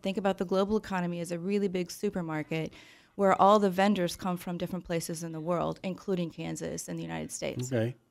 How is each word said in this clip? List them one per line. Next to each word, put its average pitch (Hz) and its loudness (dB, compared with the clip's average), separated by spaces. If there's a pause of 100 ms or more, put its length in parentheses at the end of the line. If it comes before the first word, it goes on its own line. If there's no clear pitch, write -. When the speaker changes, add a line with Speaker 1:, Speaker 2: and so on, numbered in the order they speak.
Speaker 1:
Think 190 -4
about 190 2
the 196 -2
global 196 2
economy 175 -2
as 170 -6
a 170 -2
really 196 0
big 180 -2
supermarket 160 -4 (440)
where 196 4
all 202 10
the 202 4
vendors 185 2
come 180 -4
from 175 -8
different 175 -6
places 165 -4
in 165 -8
the 160 -8
world, 160 -2
including 175 -4
Kansas 165 -8
and 165 -6
the 165 -8
United 165 -8
States. - -6
Speaker 2:
Okay. 117 0 (160)